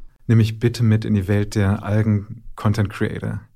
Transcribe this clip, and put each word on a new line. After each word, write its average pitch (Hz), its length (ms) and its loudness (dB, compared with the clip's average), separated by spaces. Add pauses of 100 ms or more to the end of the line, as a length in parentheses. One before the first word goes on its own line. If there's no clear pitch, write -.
(260)
Nimm 113 100 4
mich 110 220 2
bitte 117 260 0
mit 110 220 2
in 107 80 0
die 101 140 0
Welt 104 260 0
der 101 300 0
Algen-Content-Creator. 107 1600 -2 (160)